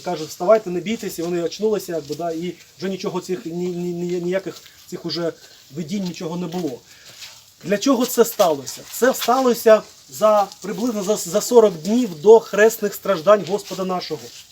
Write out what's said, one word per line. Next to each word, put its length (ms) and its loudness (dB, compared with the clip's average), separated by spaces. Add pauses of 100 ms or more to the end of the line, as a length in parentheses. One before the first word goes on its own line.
каже, 200 -6
«Вставайте, 460 2
не 100 -4
бійтесь», 380 -8
і 40 -6
вони 200 -4
очнулися, 500 -4
якби, 220 -6
да, 160 -6
і 240 -8 (240)
вже 100 -8
нічого 320 -6
цих, 260 -8
ні, 200 -6
ні, 260 -6
ні, 280 -4
ніяких 420 -6 (280)
цих 160 -10
уже 260 -4 (420)
видінь, 300 -6
нічого 320 -8
не 100 -6
було. 320 -6 (880)
Для 140 -2
чого 280 2
це 180 2
сталося? 560 0 (120)
Це 220 2
сталося 680 4 (280)
за, 360 2 (160)
приблизно 400 -4
за, 140 0
за 240 -2
сорок 340 6
днів 460 -2
до 200 10
хресних 540 2
страждань 540 2
Господа 360 -6
нашого. 360 -6 (320)